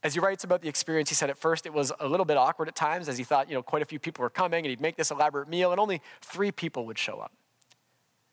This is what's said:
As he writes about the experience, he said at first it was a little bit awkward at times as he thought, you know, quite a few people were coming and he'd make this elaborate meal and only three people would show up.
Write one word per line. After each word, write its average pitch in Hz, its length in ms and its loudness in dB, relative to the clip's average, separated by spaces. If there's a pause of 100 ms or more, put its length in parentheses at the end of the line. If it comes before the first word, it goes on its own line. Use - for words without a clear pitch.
As 147 120 -2
he 165 60 0
writes 196 240 0
about 180 180 2
the 160 60 -6
experience, 156 400 0
he 151 80 0
said 139 140 2
at 139 80 -6
first 160 280 0
it 160 60 -10
was 143 260 2
a 151 80 -4
little 170 200 2
bit 151 100 4
awkward 151 320 4
at - 80 -12
times 160 320 -2
as 127 100 -4
he 127 60 -6
thought, 139 240 2
you 156 60 -4
know, 127 80 -2
quite 151 200 0
a 143 40 -2
few 156 120 -8
people 156 240 -8
were 120 80 0
coming 170 340 0
and 143 60 -2
he'd 120 100 -6
make 165 140 0
this 156 160 0
elaborate 143 380 2
meal 175 240 2
and 185 80 2
only 196 200 2 (200)
three 202 320 -2
people 131 340 -6
would 113 120 -8
show 107 200 -4
up. 107 140 -12 (1000)